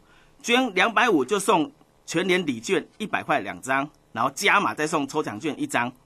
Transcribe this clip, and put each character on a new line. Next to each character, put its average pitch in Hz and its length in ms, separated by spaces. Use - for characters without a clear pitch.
捐 240 320
两 196 180
百 220 160
五 151 160
就 202 140
送 180 320
全 180 220
年 185 180
礼 131 140
券 151 260
一 214 80
百 95 160
块 143 160
两 95 240
张， 135 260
然 113 140
后 135 100
加 190 240
码 120 160
再 151 100
送 147 220
抽 147 160
奖 110 160
券 147 220
一 147 40
张。 123 280